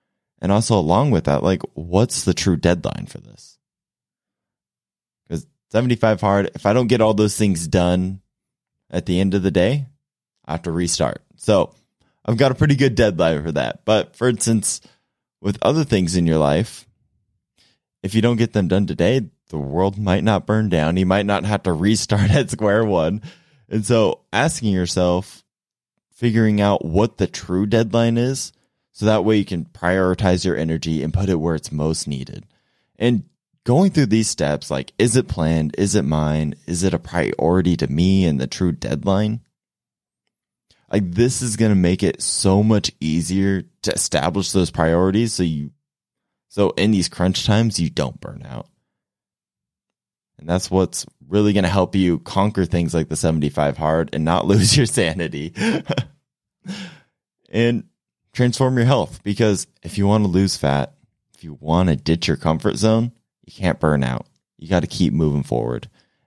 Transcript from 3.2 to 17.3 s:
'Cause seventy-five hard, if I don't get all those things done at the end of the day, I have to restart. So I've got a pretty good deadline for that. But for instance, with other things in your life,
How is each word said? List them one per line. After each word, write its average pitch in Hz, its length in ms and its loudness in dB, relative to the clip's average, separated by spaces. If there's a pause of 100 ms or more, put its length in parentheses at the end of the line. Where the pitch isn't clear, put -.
'Cause 82 180 -8 (240)
seventy-five 113 500 0
hard, 101 320 0
if - 120 -8
I 101 80 2
don't 123 140 2
get 113 140 4
all 110 120 4
those 104 240 0
things 87 300 0
done 92 540 0 (680)
at 87 160 -6
the 90 140 0
end 95 140 0
of 101 80 0
the 92 100 0
day, 120 360 0 (580)
I - 60 -10
have 82 120 -6
to 87 80 -6
restart. 82 520 -2 (140)
So 98 360 2 (520)
I've 113 120 0
got 135 140 4
a 127 40 -4
pretty 147 200 2
good 127 200 2
deadline 82 480 2
for 82 100 -4
that. 64 320 -4
But 107 300 0
for 123 120 -2
instance, 113 540 -2 (600)
with 101 200 -4
other 151 220 2
things 92 320 0
in 85 120 2
your 80 100 2
life, 76 480 0 (1160)